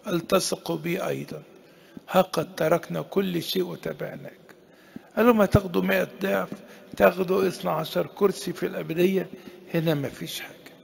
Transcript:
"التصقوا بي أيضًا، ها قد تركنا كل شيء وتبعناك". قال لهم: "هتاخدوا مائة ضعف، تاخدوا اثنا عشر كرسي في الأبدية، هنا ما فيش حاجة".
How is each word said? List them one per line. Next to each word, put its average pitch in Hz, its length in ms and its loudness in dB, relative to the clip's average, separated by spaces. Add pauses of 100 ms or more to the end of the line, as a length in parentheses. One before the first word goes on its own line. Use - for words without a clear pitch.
"التصقوا 175 680 0
بي 170 320 -4
أيضًا، - 340 -8 (680)
ها 185 100 6
قد 165 340 -2
تركنا 165 480 0
كل 175 400 -2
شيء - 200 -2
وتبعناك". 156 800 -8 (760)
قال 220 100 6
لهم: 226 140 6
"هتاخدوا 190 420 2
مائة 185 260 2 (140)
ضعف، 196 260 0 (480)
تاخدوا 190 520 4
اثنا 180 220 -4
عشر 160 360 0
كرسي 185 460 0
في 180 140 -4
الأبدية، 175 600 0 (460)
هنا 160 200 2
ما 139 140 -2
فيش - 320 -8
حاجة". - 160 -14 (280)